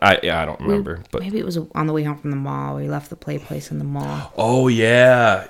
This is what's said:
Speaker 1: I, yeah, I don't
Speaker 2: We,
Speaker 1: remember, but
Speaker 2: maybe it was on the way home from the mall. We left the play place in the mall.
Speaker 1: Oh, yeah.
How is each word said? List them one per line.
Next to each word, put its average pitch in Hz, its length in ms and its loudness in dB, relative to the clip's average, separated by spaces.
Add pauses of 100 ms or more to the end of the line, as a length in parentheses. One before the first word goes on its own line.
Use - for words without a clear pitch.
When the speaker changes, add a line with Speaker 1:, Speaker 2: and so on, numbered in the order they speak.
Speaker 1:
I, 95 220 6
yeah, 82 180 -2
I 78 40 -2
don't 76 140 -8
Speaker 2:
We, - 80 -8
Speaker 1:
remember, 98 440 -4
but - 100 -6
Speaker 2:
maybe 196 160 -6
it - 80 -6
was 170 120 -6 (180)
on 156 100 -2
the 156 80 -2
way 156 100 -2
home 147 140 -4
from 147 140 -8
the 139 60 -4
mall. 139 400 -6
We 143 120 -6
left 147 220 -8
the - 40 -14
play 147 220 -8
place 147 320 -10
in 151 80 -8
the 147 80 -6
mall. 143 500 -8
Speaker 1:
Oh, 131 320 2
yeah. 117 840 4